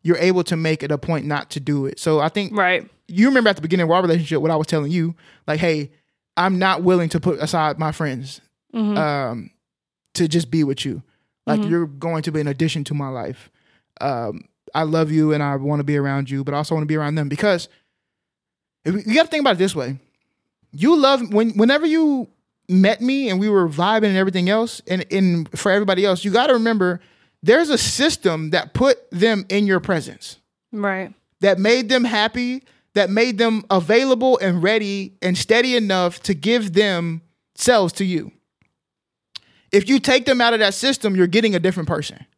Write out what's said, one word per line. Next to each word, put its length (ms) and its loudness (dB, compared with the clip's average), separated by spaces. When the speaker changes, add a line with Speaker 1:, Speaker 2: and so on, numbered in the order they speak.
Speaker 1:
you're 140 2
able 280 2
to 120 -2
make 260 -2
it 80 -8
a 80 0
point 280 -4
not 240 -6
to 100 -8
do 260 -2
it. 120 -8
So 220 2
I 100 0
think 260 -6
Speaker 2:
Right. 320 0
Speaker 1:
you 220 2
remember 220 4
at 60 -2
the 60 -10
beginning 220 0
of 60 0
our 120 4
relationship, 380 0
what 100 0
I 60 0
was 100 -2
telling 240 -2
you, 240 -2
like, 140 -2
"Hey, 300 -2
I'm 220 0
not 240 0
willing 280 2
to 100 -2
put 200 -2
aside 380 -2
my 140 -4
friends, 480 -8
Speaker 2:
Mm-hmm. 220 -2
Speaker 1:
um, 540 -4
to 120 0
just 240 -2
be 140 0
with 220 -4
you. 160 -8
Like, 140 0
Speaker 2:
Mm-hmm. 100 -2
Speaker 1:
you're 160 0
going 380 -6
to 80 -4
be 80 -2
an 80 -2
addition 360 -2
to 100 -6
my 140 -6
life. 420 -10
Um, 420 -6
I 80 0
love 300 0
you 200 2
and 100 0
I 140 -2
wanna 280 -2
be 120 0
around 340 -2
you, 140 -4
but 100 -4
I 40 0
also 160 -2
wanna 120 -2
be 100 -2
around 200 -2
them." 120 -2
Because 400 -2
if, 100 0
you 80 0
gotta 140 4
think 140 -2
about 140 0
it 20 -10
this 160 0
way. 240 -6
You 240 2
love, 360 2
when, 200 2
whenever 340 2
you 420 0
met 300 4
me 300 0
and 100 -2
we 80 0
were 200 4
vibing 400 2
and 80 2
everything 340 0
else, 360 -2
and, 240 -4
and 380 0
for 140 0
everybody 320 2
else, 200 0
you 60 -2
gotta 220 2
remember 480 0
there's 280 4
a 80 2
system 720 -2
that 240 -2
put 360 2
them 380 0
in 180 0
your 140 2
presence. 560 -6
Speaker 2:
Right. 400 -6
Speaker 1:
That 180 2
made 300 2
them 160 2
happy, 580 -2
that 160 2
made 280 0
them 320 0
available 680 2
and 240 0
ready 600 -2
and 160 0
steady 380 2
enough 480 0
to 100 -2
give 400 0
themselves 1200 0
to 100 -4
you. 280 -4
If 180 2
you 100 4
take 260 2
them 160 2
out 140 4
of 60 0
that 140 2
system, 400 -2
you're 120 4
getting 280 2
a 40 0
different 300 -2
person. 360 -6